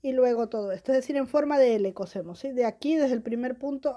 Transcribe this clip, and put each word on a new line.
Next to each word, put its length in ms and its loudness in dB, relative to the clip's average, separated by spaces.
y 100 -4
luego 380 2
todo 220 -4
esto, 200 -4
es 60 4
decir, 180 -2
en 120 0
forma 300 2
de 180 6
L 180 0
cosemos, 460 -10
¿sí? 120 -6
De 140 2
aquí, 300 -2
desde 180 2
el 80 -4
primer 360 -4
punto 380 -6